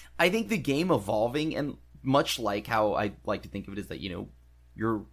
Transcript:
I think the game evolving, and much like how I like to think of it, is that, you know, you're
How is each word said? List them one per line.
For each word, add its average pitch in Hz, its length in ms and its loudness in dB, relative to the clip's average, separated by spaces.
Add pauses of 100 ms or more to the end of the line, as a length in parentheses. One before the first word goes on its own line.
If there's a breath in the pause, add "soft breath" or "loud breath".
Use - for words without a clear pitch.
(180 loud breath)
I 175 120 6
think 214 180 0
the 220 100 2
game 143 320 2
evolving, 120 640 0
and 143 220 -4 (260)
much 135 360 2
like 104 280 -2
how 107 280 2
I 104 180 0 (120)
like 104 180 -2
to - 60 -12
think 101 200 -8
of 98 60 -10
it, 104 40 -8
is 95 100 -8
that, 78 120 -10
you 92 100 -6
know, 95 180 -8 (460)
you're 110 380 -2